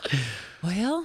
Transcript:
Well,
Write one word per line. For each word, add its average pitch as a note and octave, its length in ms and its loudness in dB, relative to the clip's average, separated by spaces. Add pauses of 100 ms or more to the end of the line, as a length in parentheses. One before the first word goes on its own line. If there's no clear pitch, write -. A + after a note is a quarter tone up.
(640)
Well, A#3 420 2